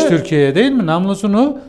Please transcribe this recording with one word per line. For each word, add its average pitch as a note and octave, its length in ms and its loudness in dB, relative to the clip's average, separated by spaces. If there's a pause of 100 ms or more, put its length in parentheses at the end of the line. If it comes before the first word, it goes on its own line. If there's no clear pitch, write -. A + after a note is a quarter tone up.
Türkiye'ye C#3+ 460 0
değil B3 160 2
mi? A#3+ 140 0
Namlusunu, G3 720 0 (120)